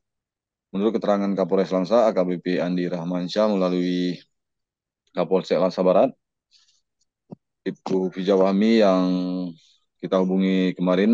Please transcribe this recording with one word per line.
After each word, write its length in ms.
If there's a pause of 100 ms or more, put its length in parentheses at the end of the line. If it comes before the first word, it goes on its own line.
(680)
Menurut 320
keterangan 320
Kapolres 400
Langsa, 380
A 20
K 160
B 160
P 160
Andi 320
Rahmansyah, 560
melalui 720 (960)
Kapolsek 400
Langsa 240
Barat, 320 (1500)
Ibtu 480
Fija 240
Wahmi, 480
yang 220 (1000)
kita 160
hubungi 560
kemarin, 380